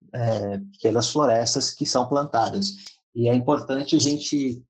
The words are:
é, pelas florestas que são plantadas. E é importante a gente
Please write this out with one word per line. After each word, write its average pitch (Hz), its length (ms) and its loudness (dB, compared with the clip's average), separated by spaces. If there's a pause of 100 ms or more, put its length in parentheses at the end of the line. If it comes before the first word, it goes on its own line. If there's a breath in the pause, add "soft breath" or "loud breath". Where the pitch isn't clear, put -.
(140)
é, 104 460 -2 (220)
pelas 117 280 2
florestas 127 640 2
que - 140 -6
são 123 220 0
plantadas. 113 680 -2 (400 loud breath)
E 117 140 0
é 120 80 4
importante 139 600 0
a 147 40 6
gente 139 720 -2